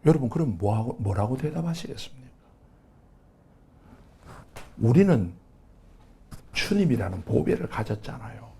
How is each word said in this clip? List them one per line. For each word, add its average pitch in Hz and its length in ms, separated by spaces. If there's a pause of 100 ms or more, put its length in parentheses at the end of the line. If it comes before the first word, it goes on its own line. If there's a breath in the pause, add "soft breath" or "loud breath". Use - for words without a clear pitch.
여러분, 147 240
그럼 135 280
뭐하고, 110 400
뭐라고 101 380
대답하시겠습니까? 165 920 (2500 loud breath)
우리는 120 540 (1200)
주님이라는 113 720
보배를 - 440
가졌잖아요. 110 800 (120)